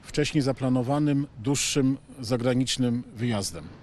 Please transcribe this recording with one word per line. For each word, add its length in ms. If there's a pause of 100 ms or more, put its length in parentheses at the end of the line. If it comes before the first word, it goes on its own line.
wcześniej 400
zaplanowanym, 840 (120)
dłuższym 600 (220)
zagranicznym 800 (120)
wyjazdem. 500 (180)